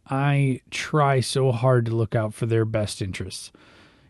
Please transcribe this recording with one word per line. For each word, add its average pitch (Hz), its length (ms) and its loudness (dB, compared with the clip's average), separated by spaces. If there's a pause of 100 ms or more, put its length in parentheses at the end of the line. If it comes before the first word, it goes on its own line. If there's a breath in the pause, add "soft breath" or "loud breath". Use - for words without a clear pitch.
I 139 500 2 (120)
try 139 500 2
so 131 320 0
hard 120 320 4
to 113 100 -2
look 113 200 0
out 107 180 -2
for 117 140 -6
their 113 180 2
best 110 360 -4
interests, - 520 -10 (560 soft breath)